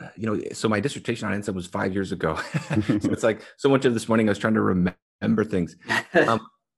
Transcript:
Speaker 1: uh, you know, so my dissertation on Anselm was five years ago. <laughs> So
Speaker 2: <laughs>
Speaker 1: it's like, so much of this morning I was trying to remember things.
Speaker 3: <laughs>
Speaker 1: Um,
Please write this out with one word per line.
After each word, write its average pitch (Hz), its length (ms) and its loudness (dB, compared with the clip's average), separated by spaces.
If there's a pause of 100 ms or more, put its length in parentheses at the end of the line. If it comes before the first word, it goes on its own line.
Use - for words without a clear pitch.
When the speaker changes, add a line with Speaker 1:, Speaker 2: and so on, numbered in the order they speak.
Speaker 1:
uh, - 160 -16
you 104 80 -6
know, 104 160 -2 (120)
so - 140 -2
my 107 120 0
dissertation 107 480 -4
on 98 60 -2
Anselm 101 220 -4
was 90 120 -8
five 101 260 -4
years 95 180 -2
ago. 85 340 -2
<laughs> - 240 -6
So - 400 0
Speaker 2:
<laughs> - 20 -2
Speaker 1:
it's 101 120 -2
like, 113 180 2 (160)
so 143 120 2
much 135 160 4
of 123 80 4
this 113 160 -2
morning 113 180 4
I 104 40 4
was 104 80 -2
trying 110 160 0
to 107 60 2
remember 104 840 0
things. 90 360 -2
Speaker 3:
<laughs> - 340 -4
Speaker 1:
Um, 117 260 4 (360)